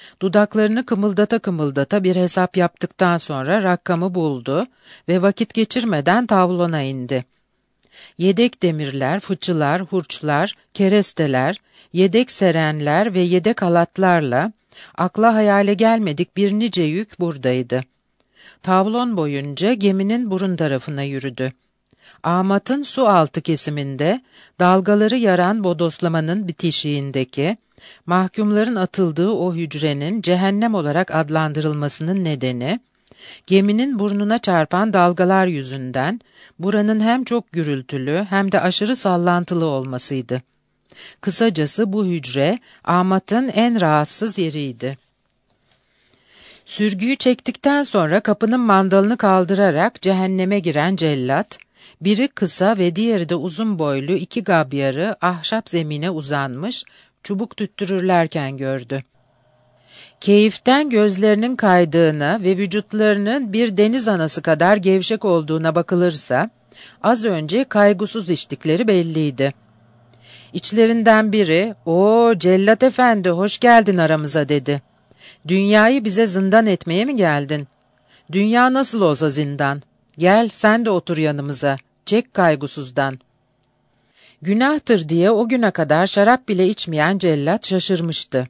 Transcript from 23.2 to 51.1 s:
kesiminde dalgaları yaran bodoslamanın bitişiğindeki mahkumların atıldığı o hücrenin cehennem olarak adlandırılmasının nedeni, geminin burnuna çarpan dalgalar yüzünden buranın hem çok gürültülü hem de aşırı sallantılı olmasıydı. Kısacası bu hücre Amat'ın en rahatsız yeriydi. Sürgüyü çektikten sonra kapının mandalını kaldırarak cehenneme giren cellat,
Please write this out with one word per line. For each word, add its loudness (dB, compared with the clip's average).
kesiminde -2
dalgaları 4
yaran 2
bodoslamanın -2
bitişiğindeki -4
mahkumların 0
atıldığı -2
o -2
hücrenin -4
cehennem 0
olarak -2
adlandırılmasının -2
nedeni, -4
geminin 2
burnuna -2
çarpan 0
dalgalar 4
yüzünden -4
buranın 0
hem 0
çok -4
gürültülü -4
hem 0
de 2
aşırı 0
sallantılı 0
olmasıydı. -4
Kısacası 0
bu -2
hücre -2
Amat'ın 0
en 0
rahatsız 0
yeriydi. -6
Sürgüyü -2
çektikten 0
sonra 0
kapının 0
mandalını 2
kaldırarak 2
cehenneme 0
giren 0
cellat, -2